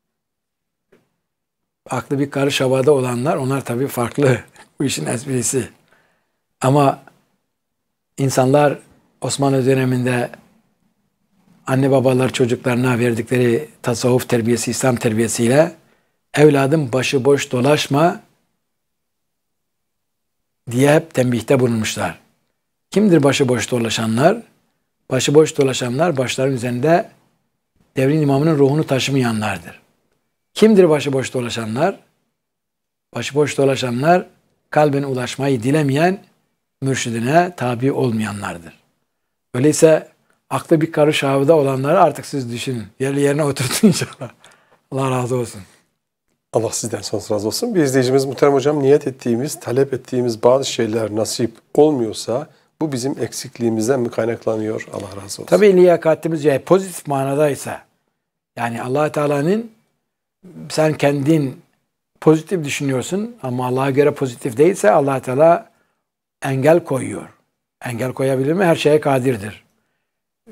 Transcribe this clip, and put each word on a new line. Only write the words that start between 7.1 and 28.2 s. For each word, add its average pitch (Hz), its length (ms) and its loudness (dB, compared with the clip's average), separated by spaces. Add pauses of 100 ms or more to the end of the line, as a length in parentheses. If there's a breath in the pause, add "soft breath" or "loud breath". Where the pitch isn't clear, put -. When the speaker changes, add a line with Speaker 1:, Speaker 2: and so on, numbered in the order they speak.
Speaker 1:
insanlar 135 600 2 (420)
Osmanlı 135 460 0
döneminde 127 640 0 (1400)
anne 131 240 2
babalar 127 420 2
çocuklarına 123 640 0
verdikleri 120 720 0 (140)
tasavvuf 123 460 0
terbiyesi, 117 420 0
İslam 123 260 0
terbiyesiyle 117 800 0 (600)
"Evladım 143 580 2
başıboş 135 600 0
dolaşma." 147 680 0 (2500)
diye 135 240 4
hep 160 200 0
tembihte 123 460 0
bulunmuşlar. 110 600 -2 (680)
Kimdir 185 320 4
başıboş 127 480 0
dolaşanlar? 117 720 0 (680)
Başıboş 147 480 2
dolaşanlar 135 580 -2
başların 131 360 -2
üzerinde 127 580 -2 (840)
devrin 143 240 2